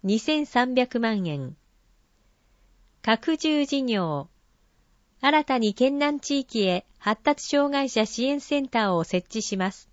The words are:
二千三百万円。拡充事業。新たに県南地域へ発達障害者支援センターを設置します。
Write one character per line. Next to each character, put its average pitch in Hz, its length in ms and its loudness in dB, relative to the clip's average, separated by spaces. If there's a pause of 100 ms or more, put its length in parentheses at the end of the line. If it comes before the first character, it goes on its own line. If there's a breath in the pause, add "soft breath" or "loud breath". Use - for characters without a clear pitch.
二 208 160 0
千 302 260 0
三 254 280 0
百 247 260 0
万 214 260 -2
円。 143 300 -6 (1500)
拡 226 340 0
充 302 280 0
事 277 180 -2
業。 170 460 -2 (920)
新 302 240 4
た 262 140 2
に 214 160 2
県 269 200 2
南 285 260 0
地 277 200 -2
域 233 220 -2
へ 185 240 0 (120)
発 - 260 -2
達 - 240 0
障 285 240 2
害 277 160 -2
者 220 180 0
支 226 180 -6
援 285 160 0
セ 285 200 -2
ン 262 80 -6
タ 214 220 0
ー - 20 2
を 170 100 2
設 180 240 -2
置 220 160 -6
し - 140 -6
ま 190 160 -2
す。 - 200 -20